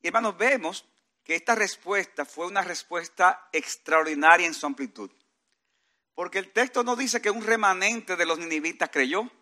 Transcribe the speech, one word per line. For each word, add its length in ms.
Y 60
hermanos, 320
vemos 480
que 100
esta 200
respuesta 680
fue 220
una 160
respuesta 880
extraordinaria 960
en 80
su 100
amplitud. 460
Porque 240
el 140
texto 320
no 100
dice 280
que 80
un 120
remanente 760
de 100
los 120
ninivitas 520
creyó. 400